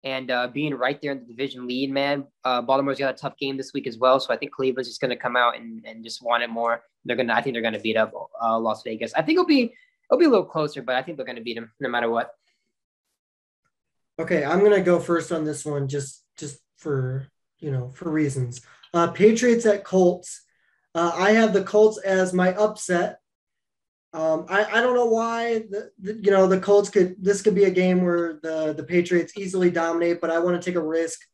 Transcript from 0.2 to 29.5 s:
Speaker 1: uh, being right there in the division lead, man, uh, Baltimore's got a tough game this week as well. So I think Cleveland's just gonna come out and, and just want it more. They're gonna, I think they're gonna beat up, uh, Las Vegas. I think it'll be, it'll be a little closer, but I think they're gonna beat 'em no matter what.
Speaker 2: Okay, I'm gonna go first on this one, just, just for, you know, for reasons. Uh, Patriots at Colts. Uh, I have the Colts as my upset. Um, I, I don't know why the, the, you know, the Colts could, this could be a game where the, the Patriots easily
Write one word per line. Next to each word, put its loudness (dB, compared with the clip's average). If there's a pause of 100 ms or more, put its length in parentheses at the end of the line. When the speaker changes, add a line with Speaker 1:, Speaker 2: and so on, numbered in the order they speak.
Speaker 1:
uh, 0
being -4
right -4
there -6
in -8
the -20
division -10
lead, -4
man, -2 (180)
uh, 0
Baltimore's -2
got -2
a -14
tough -10
game -6
this -10
week -6
as -8
well. 4
So -2
I -4
think -10
Cleveland's -4
just -14
gonna -4
come -4
out 2
and, -16
and -18
just -14
want 0
it -6
more. -2 (240)
They're -4
gonna, -2
I 2
think -4
they're -4
gonna -2
beat -2
up, 0 (300)
uh, 0
Las -4
Vegas. -8
I 0
think 0
it'll 2
be, 2 (360)
it'll 4
be 6
a 6
little 4
closer, -6
but -4
I -2
think -12
they're -10
gonna -12
beat -10
'em -14
no -4
matter -2
what. -2 (1900)
Speaker 2:
Okay, 0
I'm 2
gonna 6
go 4
first -2
on -2
this -6
one, -4
just, -8 (120)
just -14 (160)
for, -4 (320)
you -8
know, -4
for -10
reasons. -2 (320)
Uh, 2
Patriots 4
at 2
Colts. 2 (520)
Uh, 0
I 4
have 4
the 2
Colts 4
as 0
my 2
upset. -2 (960)
Um, -2
I, 2
I 0
don't 2
know 2
why 0 (100)
the, -10 (100)
the, -8
you 4
know, 6
the 2
Colts 4
could, 2
this 0
could 4
be 6
a 4
game 2
where 0
the, -4
the -8
Patriots 0
easily 0